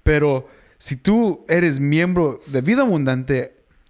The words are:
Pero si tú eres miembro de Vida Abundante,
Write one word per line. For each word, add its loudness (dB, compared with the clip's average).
Pero 0
si -8
tú 0
eres 0
miembro 0
de -4
Vida 2
Abundante, -2